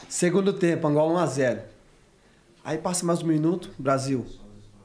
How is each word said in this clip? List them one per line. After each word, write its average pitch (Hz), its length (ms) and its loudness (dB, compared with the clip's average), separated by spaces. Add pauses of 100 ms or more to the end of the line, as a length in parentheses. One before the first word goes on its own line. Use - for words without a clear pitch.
Segundo 190 440 2
tempo, 170 340 0
Angola 151 260 4
um 175 60 2
a 170 80 2
zero. 127 340 0 (1040)
Aí 160 140 -6
passa 180 260 -4
mais 170 180 0
um 160 40 -6
minuto, 165 520 0
Brasil. 135 460 -2 (600)